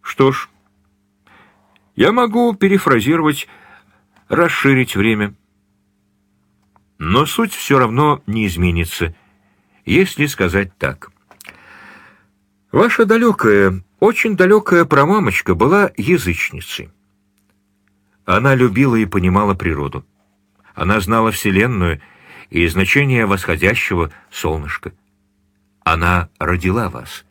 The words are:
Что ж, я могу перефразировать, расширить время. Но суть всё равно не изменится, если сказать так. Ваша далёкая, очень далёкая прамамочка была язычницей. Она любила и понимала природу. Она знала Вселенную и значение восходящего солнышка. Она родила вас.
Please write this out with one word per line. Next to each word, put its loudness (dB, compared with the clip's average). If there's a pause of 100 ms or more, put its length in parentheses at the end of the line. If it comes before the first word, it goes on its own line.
Что 0
ж, -10 (1500)
я 4
могу 2
перефразировать, 0 (800)
расширить 0
время. 0 (1700)
Но 0
суть -4
всё 0
равно 0
не -2
изменится, -2 (680)
если 0
сказать -2
так. -8 (1600)
Ваша 2
далёкая, 2 (160)
очень 0
далёкая 4
прамамочка 0
была 2
язычницей. -4 (1300)
Она 2
любила 2
и 2
понимала 0
природу. -6 (680)
Она -2
знала 0
Вселенную -2 (480)
и 0
значение 0
восходящего -2 (180)
солнышка. -8 (840)
Она 0
родила -2
вас. -16